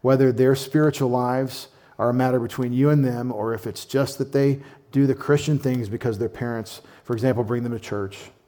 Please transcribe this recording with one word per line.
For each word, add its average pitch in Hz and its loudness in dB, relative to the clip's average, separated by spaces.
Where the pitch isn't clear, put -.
whether 131 4
their 127 4
spiritual 139 0
lives 123 -2
are 120 0
a 120 0
matter 127 2
between 120 -4
you 135 4
and 147 4
them, 123 -2
or 110 -4
if 110 -6
it's - -10
just - -2
that 135 -4
they 139 2
do 139 4
the 135 2
Christian 147 0
things 127 -2
because 110 -4
their 117 -2
parents, 117 -8
for 120 -4
example, 120 0
bring 120 -2
them 120 -4
to 113 -6
church. 101 -8